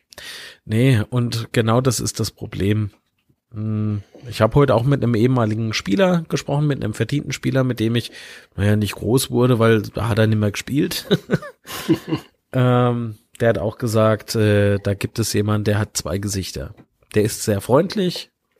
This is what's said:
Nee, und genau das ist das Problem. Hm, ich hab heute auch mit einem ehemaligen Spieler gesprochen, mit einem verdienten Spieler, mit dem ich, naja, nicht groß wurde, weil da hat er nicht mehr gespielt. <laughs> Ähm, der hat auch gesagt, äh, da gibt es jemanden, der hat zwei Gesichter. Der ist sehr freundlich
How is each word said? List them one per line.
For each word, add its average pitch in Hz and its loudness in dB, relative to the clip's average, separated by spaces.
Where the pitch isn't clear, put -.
Nee, 117 4
und 117 -2
genau 113 4
das 131 0
ist - -4
das 110 -2
Problem. 104 -2
Hm, 107 -4
ich 110 -4
hab 110 4
heute 139 4
auch 117 2
mit 139 2
einem 117 0
ehemaligen 113 0
Spieler 185 0
gesprochen, 147 -2
mit 139 -2
einem 110 -4
verdienten 143 -4
Spieler, 131 -2
mit 123 -2
dem 113 0
ich, - -2
naja, 104 2
nicht 104 0
groß - 0
wurde, 123 4
weil 113 4
da - -6
hat 110 0
er 110 4
nicht 110 2
mehr 104 2
gespielt. - -4
<laughs> - 4
Ähm, 123 0
der 117 2
hat 110 2
auch 104 -4
gesagt, 110 0
äh, 104 4
da 101 -2
gibt - -4
es 110 -2
jemanden, 107 0
der 104 0
hat 104 -4
zwei 85 -4
Gesichter. 98 -6
Der 107 4
ist - -4
sehr 101 0
freundlich 175 0